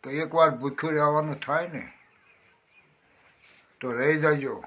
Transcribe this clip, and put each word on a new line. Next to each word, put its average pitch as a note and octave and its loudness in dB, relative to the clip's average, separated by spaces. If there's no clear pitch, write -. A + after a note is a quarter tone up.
કે C3+ -12
એકવાર D#3+ 4
ભૂખ્યું C#3+ -4
રહેવાનું D3+ 2
થાય E3 -2
ને - -12
તો B2+ -6
રહી C#3 2
જજો C#3+ 0